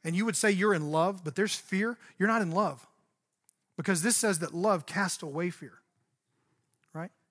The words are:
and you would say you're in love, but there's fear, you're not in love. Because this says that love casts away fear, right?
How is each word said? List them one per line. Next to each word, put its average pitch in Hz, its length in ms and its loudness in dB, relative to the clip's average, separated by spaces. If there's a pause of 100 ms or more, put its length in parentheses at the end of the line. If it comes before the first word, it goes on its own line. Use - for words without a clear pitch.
and 165 140 -4
you 202 80 0
would 220 120 0
say 214 140 4
you're 202 220 4
in 151 180 0
love, 180 320 0
but 151 120 -8
there's 202 200 0
fear, 220 440 -2 (200)
you're 196 100 2
not 226 120 2
in 175 100 -2
love. 165 360 -2 (880)
Because 175 240 0
this 226 160 4
says 202 220 2
that 160 160 -6
love 180 320 2
casts 185 360 -2
away 165 280 -4
fear, 135 240 -16 (1200)
right? 165 160 -8 (200)